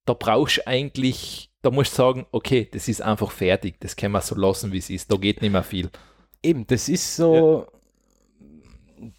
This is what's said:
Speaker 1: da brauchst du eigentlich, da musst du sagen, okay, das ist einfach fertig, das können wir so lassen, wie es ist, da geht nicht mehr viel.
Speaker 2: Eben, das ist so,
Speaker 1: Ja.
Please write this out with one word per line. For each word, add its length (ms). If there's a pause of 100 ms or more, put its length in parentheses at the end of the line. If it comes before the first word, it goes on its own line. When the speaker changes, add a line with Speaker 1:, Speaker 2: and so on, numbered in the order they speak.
Speaker 1:
da 80
brauchst 440
du 100
eigentlich, 840 (100)
da 100
musst 220
du 40
sagen, 340
okay, 400
das 160
ist 140
einfach 300
fertig, 480
das 160
können 180
wir 80
so 140
lassen, 360
wie 80
es 100
ist, 220
da 60
geht 240
nicht 100
mehr 120
viel. 260 (520)
Speaker 2:
Eben, 260
das 220
ist 260
so, 520 (1300)
Speaker 1:
Ja. 80 (120)